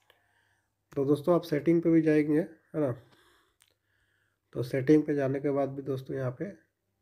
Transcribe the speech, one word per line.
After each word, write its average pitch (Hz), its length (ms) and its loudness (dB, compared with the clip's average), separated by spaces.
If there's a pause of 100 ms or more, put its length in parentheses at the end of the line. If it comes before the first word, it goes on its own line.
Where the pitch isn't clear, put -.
(960)
तो 139 100 -2
दोस्तों, 147 300 2
आप 165 60 2
सेटिंग 165 400 0
पे 170 80 0
भी 165 120 4
जाएंगे, 151 380 2
है - 400 -8
ना। 127 160 -2 (1600)
तो 127 100 -4
सेटिंग 139 400 2
पे 151 120 -4
जाने 139 240 -2
के 147 100 -4
बाद 139 200 -2
भी 135 120 -12
दोस्तों 135 360 -8
यहाँ 127 140 -4
पे 160 140 -10 (560)